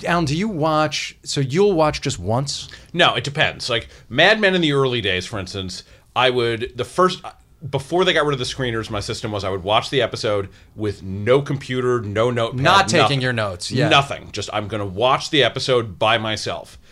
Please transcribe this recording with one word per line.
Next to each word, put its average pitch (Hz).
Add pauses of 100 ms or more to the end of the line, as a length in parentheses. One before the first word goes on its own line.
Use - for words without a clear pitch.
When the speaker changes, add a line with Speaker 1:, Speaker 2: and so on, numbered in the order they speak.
Speaker 1:
Alan, 175
do 143
you 202
watch? 156
So -
you'll 165
watch 151
just 123
once? 113 (240)
Speaker 2:
No, 147
it 120
depends. 131
Like 117 (220)
Mad 185
Men 190
in 180
the 151
early 131
days, 92
for 107
instance, 92 (340)
I 123
would, 117
the 120
first, 180 (480)
before 156
they 185
got 151
rid 147
of 123
the 123
screeners, 117
my 110
system 110
was 101
I 95
would 95
watch 104
the 131
episode 104 (260)
with 107
no 104
computer, 127
no 107
notepad, 117
Speaker 1:
Not 190
taking 180
Speaker 2:
nothing. 135
Speaker 1:
your 127
notes, 104
yeah. 123
Speaker 2:
Nothing. 139
Just, 101
I'm 107
gonna 101
watch 120
the 143
episode 117
by 113
myself. 107 (140)